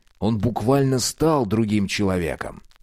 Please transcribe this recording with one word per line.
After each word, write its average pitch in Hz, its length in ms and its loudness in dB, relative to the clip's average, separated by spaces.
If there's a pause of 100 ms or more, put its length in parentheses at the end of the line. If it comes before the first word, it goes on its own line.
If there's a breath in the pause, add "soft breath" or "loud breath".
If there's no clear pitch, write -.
(200)
Он 110 180 0
буквально 123 600 2
стал 151 460 0
другим 104 420 0
человеком. 90 760 -4 (200)